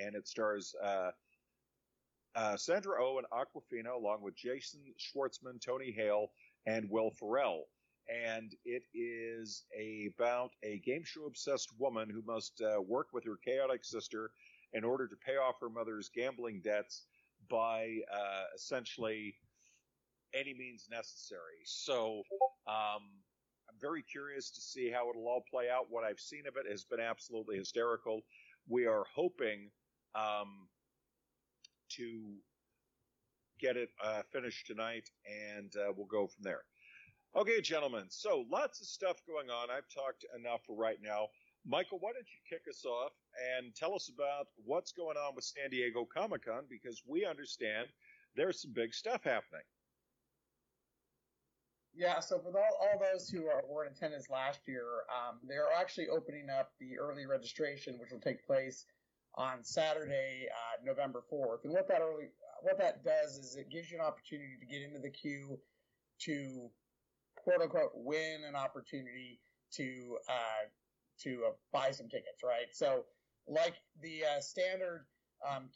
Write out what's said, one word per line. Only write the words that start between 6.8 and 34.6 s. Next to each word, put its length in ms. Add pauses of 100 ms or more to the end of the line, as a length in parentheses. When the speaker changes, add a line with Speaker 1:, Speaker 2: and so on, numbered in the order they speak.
Speaker 1:
Will 220
Ferrell. 580 (400)
And 440 (120)
it 180 (100)
is 720 (100)
about 800 (100)
a 180
game 260
show-obsessed 640 (100)
woman 300
who 140
must, 380
uh, 200
work 320
with 100
her 140
chaotic 480
sister 460 (420)
in 100
order 240
to 80
pay 220
off 240
her 80
mother's 400
gambling 520
debts 440 (440)
by, 520 (100)
uh, 320 (100)
essentially 840 (960)
any 200
means 360
necessary. 760
So, 580 (460)
um, 560 (440)
I'm 120
very 240
curious 480
to 100
see 300
how 180
it'll 180
all 220
play 200
out. 200
What 140
I've 160
seen 280
of 100
it 120
has 140
been 160
absolutely 580
hysterical. 640 (460)
We 180
are 200 (100)
hoping, 560 (420)
um, 540 (1200)
to 460 (1200)
get 180
it, 120 (140)
uh, 200
finished 440